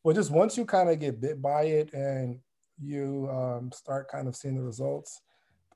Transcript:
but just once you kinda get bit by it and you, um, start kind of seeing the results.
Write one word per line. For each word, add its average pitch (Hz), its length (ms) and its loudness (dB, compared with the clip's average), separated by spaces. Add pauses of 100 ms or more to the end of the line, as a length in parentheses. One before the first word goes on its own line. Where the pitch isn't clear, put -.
but 165 120 6
just 180 160 2
once 190 260 4
you 233 80 0
kinda 180 300 6
get 139 260 -4
bit 143 200 -4
by 147 240 2
it 151 280 2
and 131 460 -4 (420)
you, 139 500 -4
um, 127 400 -4
start 135 380 -6
kind 139 180 -6
of 127 80 -6
seeing 135 200 -6
the 131 80 -4
results. 135 580 -6 (540)